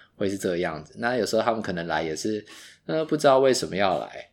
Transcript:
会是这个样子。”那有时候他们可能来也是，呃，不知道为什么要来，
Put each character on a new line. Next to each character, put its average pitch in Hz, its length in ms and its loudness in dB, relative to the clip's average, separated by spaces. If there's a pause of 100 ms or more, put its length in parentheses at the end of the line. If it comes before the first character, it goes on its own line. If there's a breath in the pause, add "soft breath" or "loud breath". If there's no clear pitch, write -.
(140 soft breath)
会 101 140 -2
是 98 100 -4
这 101 100 -2
个 87 100 0
样 80 260 -4
子。” - 120 -20
那 120 200 -2
有 101 100 0
时 - 80 -2
候 107 80 2
他 113 100 2
们 110 80 -2
可 101 120 -6
能 85 160 -4
来 80 140 -2
也 78 120 -4
是， 107 300 -4 (420 loud breath)
呃， 160 180 -2
不 - 120 -2
知 147 100 2
道 135 140 8
为 131 120 6
什 - 160 -2
么 85 60 -8
要 92 240 2
来， - 340 -10